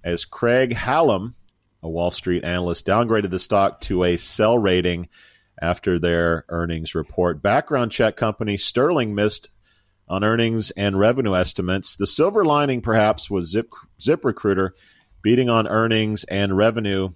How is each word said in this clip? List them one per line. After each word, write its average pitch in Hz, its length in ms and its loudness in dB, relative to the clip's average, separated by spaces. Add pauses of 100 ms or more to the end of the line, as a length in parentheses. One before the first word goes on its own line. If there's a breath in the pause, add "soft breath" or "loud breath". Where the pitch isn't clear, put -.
as 87 220 -4
Craig 120 480 0
Hallam, 120 600 0 (480)
a 82 60 -10
Wall 87 200 -2
Street 87 340 -2
analyst, 87 440 -4
downgraded 107 420 2
the 92 80 -4
stock 98 440 0
to 90 220 0
a 87 140 2
sell 110 400 2
rating 90 500 0 (540 soft breath)
after 87 380 0
their 85 500 0
earnings 85 460 -6
report. 82 480 -2
Background 123 480 0
check 110 260 0
company 107 400 -4
Sterling 127 560 0
missed 104 380 -2 (560)
on 98 160 -2
earnings 113 480 0
and 98 280 -2
revenue 113 360 2
estimates. 90 600 -2
The 101 120 -2
silver 202 360 2
lining, 147 380 2
perhaps, 110 480 0
was 90 220 -4
Zip, 110 180 -2 (300)
ZipRecruiter 101 720 0 (500 soft breath)
beating 120 280 2
on 113 180 2
earnings 110 560 0
and 98 340 -2
revenue. 101 580 0